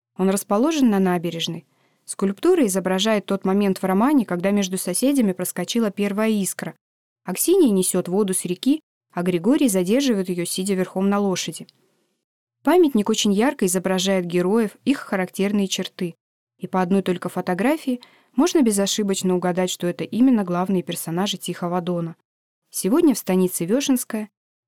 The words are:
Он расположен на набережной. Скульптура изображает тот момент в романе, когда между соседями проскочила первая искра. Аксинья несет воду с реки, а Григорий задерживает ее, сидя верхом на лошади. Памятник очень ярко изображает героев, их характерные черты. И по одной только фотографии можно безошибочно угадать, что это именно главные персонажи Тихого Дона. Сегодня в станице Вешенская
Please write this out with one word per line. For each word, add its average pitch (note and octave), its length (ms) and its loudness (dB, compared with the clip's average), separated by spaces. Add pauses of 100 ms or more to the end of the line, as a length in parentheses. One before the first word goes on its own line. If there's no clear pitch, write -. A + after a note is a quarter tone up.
(180)
Он F#3+ 120 2
расположен B3 600 2
на G3 100 2
набережной. E3+ 680 -2 (380)
Скульптура C#4+ 600 0
изображает F#3+ 600 0
тот G3 200 -4
момент G3 320 2
в - 80 -4
романе, A3 400 2
когда F3+ 260 -2
между F#3+ 260 0
соседями G#3+ 560 0
проскочила F#3 580 -4
первая G3+ 380 -2
искра. F#3+ 460 -4 (480)
Аксинья D#4+ 460 2
несет F#3 380 0
воду F#3+ 260 0
с - 120 -6
реки, B3 360 -2 (320)
а F3 80 -4
Григорий F#3 480 2
задерживает F#3+ 600 0
ее, F3 160 -4
сидя F#3+ 280 -4
верхом F#3 360 -2
на G3+ 100 2
лошади. F#3 480 -4 (960)
Памятник C#4+ 460 4
очень G#3+ 220 2
ярко A3+ 360 2
изображает F#3 580 0
героев, F#3 580 0
их C4+ 140 0
характерные G3 720 -2
черты. F3+ 480 -6 (420)
И F3+ 100 -12
по F#3 140 0
одной F#3 200 2
только F3+ 280 -4
фотографии A#3+ 720 -2 (340)
можно E4 260 4
безошибочно G3 760 0
угадать, F3+ 340 0
что - 180 -6
это F3 160 -6
именно A#3 400 2
главные F3+ 400 -2
персонажи F3 540 -4
Тихого F3+ 440 -6
Дона. E3+ 340 -6 (560)
Сегодня C#4 440 2
в - 40 -6
станице F#3 460 0
Вешенская A#3 640 -2 (380)